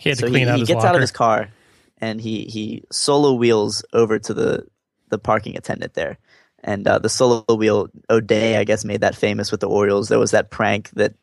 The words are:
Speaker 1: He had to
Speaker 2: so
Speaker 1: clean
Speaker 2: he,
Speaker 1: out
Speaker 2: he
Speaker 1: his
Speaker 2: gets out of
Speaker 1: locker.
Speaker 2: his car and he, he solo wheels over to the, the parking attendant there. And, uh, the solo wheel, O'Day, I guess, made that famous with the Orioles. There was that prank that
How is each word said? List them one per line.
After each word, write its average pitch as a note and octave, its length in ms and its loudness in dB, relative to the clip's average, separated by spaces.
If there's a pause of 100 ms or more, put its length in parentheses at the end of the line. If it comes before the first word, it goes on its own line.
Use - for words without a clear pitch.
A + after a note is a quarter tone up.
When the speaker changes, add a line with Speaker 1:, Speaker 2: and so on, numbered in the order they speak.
Speaker 1:
He - 80 -2
had C#3 100 0
to A#2+ 80 -2
Speaker 2:
so A#2+ 40 -2
Speaker 1:
clean B2+ 160 2
Speaker 2:
he, - 20 2
Speaker 1:
out A#2+ 60 2
Speaker 2:
he A#2+ 80 0
Speaker 1:
his A2 60 -2
Speaker 2:
gets A2+ 160 2
out - 40 4
of F3 60 4
Speaker 1:
locker. E3+ 80 4
Speaker 2:
his A#2 100 -2
car A2 360 0 (500)
and A2 220 -6
he, A2 260 -6
he A2 440 -8
solo C#3+ 440 4
wheels A2 580 2
over A2 260 2
to G#2 160 -6
the, A2+ 320 -2 (440)
the G#2+ 80 -2
parking G#2+ 380 -2
attendant - 380 -10
there. - 240 -6 (440)
And, G2+ 240 -6
uh, G#2 120 0
the A2+ 100 -4
solo A#2+ 400 0
wheel, G#2+ 400 0 (220)
O'Day, A2 480 2
I G#2+ 60 0
guess, G#2+ 200 -2
made G#2 160 -4
that G2+ 140 0
famous G#2 360 -2
with G#2 100 -4
the G2+ 60 -2
Orioles. G2+ 440 0
There A2 80 2
was A2 140 0
that G#2 180 2
prank G#2 400 -2
that G#2 320 -2